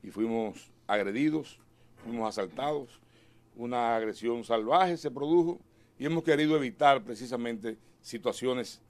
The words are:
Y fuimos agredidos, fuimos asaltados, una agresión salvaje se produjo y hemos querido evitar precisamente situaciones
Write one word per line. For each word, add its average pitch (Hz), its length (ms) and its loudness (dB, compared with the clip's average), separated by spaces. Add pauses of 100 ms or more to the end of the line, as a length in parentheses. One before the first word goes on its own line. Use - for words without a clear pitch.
Y 98 60 -14
fuimos 110 600 -4 (160)
agredidos, 117 720 -2 (440)
fuimos 113 240 -6
asaltados, 110 720 -6 (560)
una 120 400 0
agresión 113 480 -2
salvaje 156 540 2
se 143 140 -6
produjo 160 480 2 (380)
y 131 80 -6
hemos 165 180 0
querido 151 340 4
evitar 135 460 4
precisamente 117 760 -6 (240)
situaciones 120 880 -2